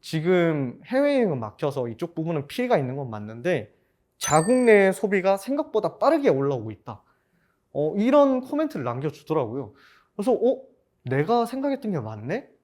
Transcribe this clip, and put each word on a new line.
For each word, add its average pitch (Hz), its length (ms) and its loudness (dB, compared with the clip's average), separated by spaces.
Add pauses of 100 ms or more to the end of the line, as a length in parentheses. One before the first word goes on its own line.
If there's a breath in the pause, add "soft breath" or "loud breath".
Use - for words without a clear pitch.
지금 160 840 0
해외여행은 254 540 2
막혀서 123 500 -4
이쪽 165 260 -8
부분은 160 320 -4
피해가 247 300 0
있는 135 180 -2
건 139 140 -8
맞는데 113 640 -4 (460)
자국 226 360 2
내 220 380 6
소비가 190 460 0
생각보다 247 600 -4
빠르게 277 320 4
올라오고 135 420 0
있다." 104 320 -16 (720)
어, 151 240 -2
이런 262 440 4
코멘트를 285 440 -4
남겨주더라고요. 131 880 -4 (420 soft breath)
그래서 220 180 0
"어, 254 280 0 (420)
내가 160 420 0
생각했던 262 460 -4
게 165 80 -4
맞네?" 110 480 -8 (160)